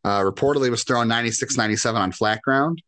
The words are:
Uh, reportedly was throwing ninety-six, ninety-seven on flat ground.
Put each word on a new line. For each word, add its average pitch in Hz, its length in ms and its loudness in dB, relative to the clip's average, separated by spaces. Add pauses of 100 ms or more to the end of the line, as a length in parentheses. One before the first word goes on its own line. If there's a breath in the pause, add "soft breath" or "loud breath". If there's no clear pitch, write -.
Uh, 101 160 2
reportedly 131 500 0
was 113 140 -4
throwing 120 240 0
ninety-six, 117 480 -2
ninety-seven 110 440 0
on 92 120 0
flat 107 300 0
ground. 147 460 0